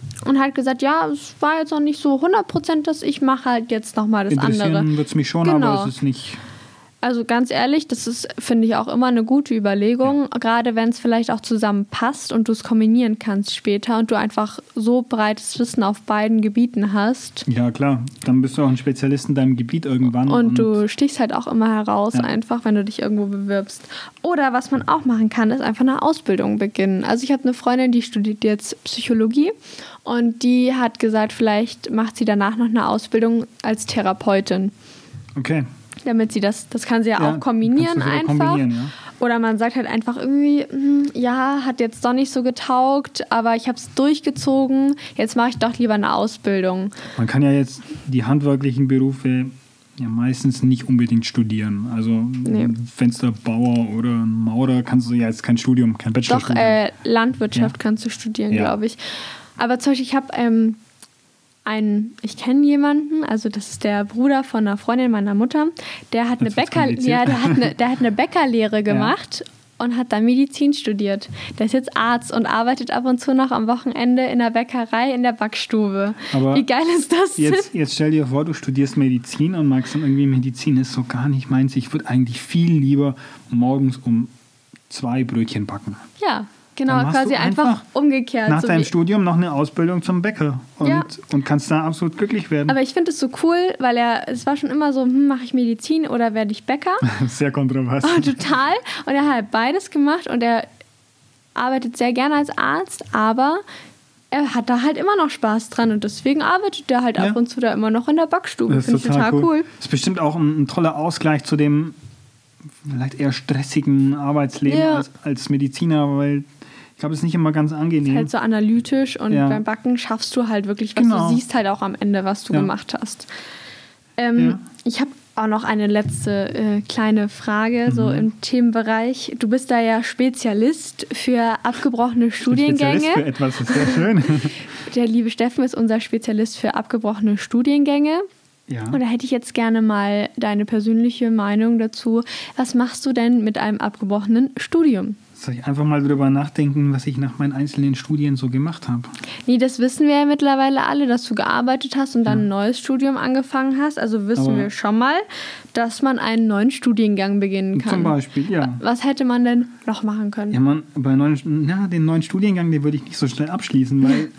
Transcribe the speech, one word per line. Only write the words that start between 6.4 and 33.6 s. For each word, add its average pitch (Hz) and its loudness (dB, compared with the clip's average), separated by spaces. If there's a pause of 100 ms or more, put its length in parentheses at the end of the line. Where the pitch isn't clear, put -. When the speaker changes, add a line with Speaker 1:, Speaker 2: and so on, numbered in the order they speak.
Speaker 1:
Also 240 0
ganz 240 0
ehrlich, 285 0
das - -6
ist, - -6 (140)
finde 226 2
ich, 226 2
auch 226 -2
immer 247 0
eine 240 2
gute 254 0
Überlegung, 233 2 (100)
Speaker 2:
Ja. 247 -4
Speaker 1:
gerade 233 0
wenn's 226 0
vielleicht 233 0
auch 214 -2
zusammenpasst 208 -2
und 220 2
du's 220 -2
kombinieren 220 2
kannst 202 -2
später 214 -2
und 220 0
du 220 2
einfach 214 -2 (160)
so 240 2
breites 214 -2
Wissen 233 0
auf 202 -2
beiden 220 2
Gebieten 214 0
hast. 214 -2
Speaker 2:
Ja, 120 2
klar. 135 0 (220)
Dann 127 4
bist 135 -2
du 151 2
auch 135 4
ein 127 2
Spezialist 139 -2
in 135 0
deinem 131 4
Gebiet 127 -2
irgendwann 127 2
Speaker 1:
Und 240 4
Speaker 2:
und 240 2
Speaker 1:
du 214 2
stichst 285 0
halt 226 0
auch 240 -4
immer 220 0
heraus, 208 0
Speaker 2:
Ja. 247 0
Speaker 1:
einfach, 233 -4
wenn 214 2
du 202 2
dich 214 -8
irgendwo 208 0
bewirbst. 202 -4 (420)
Oder 294 0
was 254 -4
man 262 0
auch 294 0
machen 226 2
kann, 220 0
ist 269 -2
einfach 220 -2
eine 262 2
Ausbildung 208 0
beginnen. 196 0
Also 233 -2
ich 269 -2
hab 269 0
eine 254 0
Freundin, 254 2
die 240 2
studiert 208 -4
jetzt 214 -2
Psychologie 240 0 (500)
und 240 0
die 247 4
hat 240 0
gesagt, 220 2
vielleicht 220 -2
macht 220 0
sie 226 -2
danach 208 2
noch 233 2
eine 220 0
Ausbildung 233 0 (180)